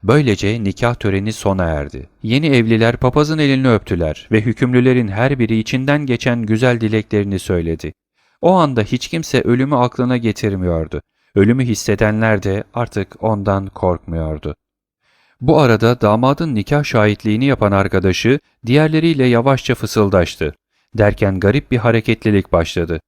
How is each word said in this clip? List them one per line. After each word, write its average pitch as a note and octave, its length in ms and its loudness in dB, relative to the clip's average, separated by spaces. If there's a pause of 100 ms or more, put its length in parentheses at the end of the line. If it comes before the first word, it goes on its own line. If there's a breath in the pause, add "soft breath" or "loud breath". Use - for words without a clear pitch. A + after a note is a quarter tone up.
Böylece A#2 600 2
nikah A#2 300 -2
töreni G2+ 380 -4
sona F#2+ 320 -2
erdi. D2 440 -6 (140)
Yeni C3+ 240 0
evliler A2+ 500 2
papazın D3 420 0
elini C3+ 320 2
öptüler E2+ 640 -2
ve G#2+ 80 2
hükümlülerin B2 680 2
her B2 300 -2
biri A2+ 200 0
içinden C3+ 480 -2
geçen A#2+ 360 -2
güzel A2+ 380 0
dileklerini G#2 580 -2
söyledi. E2 540 -4 (480)
O E3+ 120 2
anda D3 300 2
hiç B2 260 -4
kimse D#3 320 -2
ölümü C3 360 0
aklına B2 400 0
getirmiyordu. F#2 840 -2 (320)
Ölümü A#2 300 4
hissedenler G#2+ 760 0
de G2+ 220 -4 (100)
artık G2+ 500 -8
ondan G2+ 420 -2
korkmuyordu. D#2+ 880 -4 (840)
Bu D3 200 4
arada A#2 400 4
damadın B2+ 540 0
nikah C#3+ 300 -2
şahitliğini G#2+ 600 0
yapan B2 280 0
arkadaşı G2 680 0 (280)
diğerleriyle D#3 580 2
yavaşça B2+ 500 2
fısıldaştı. G2 800 0 (440)
Derken G2+ 420 0
garip G#2+ 300 0
bir B2 80 0
hareketlilik A2 760 0
başladı. E2+ 560 -2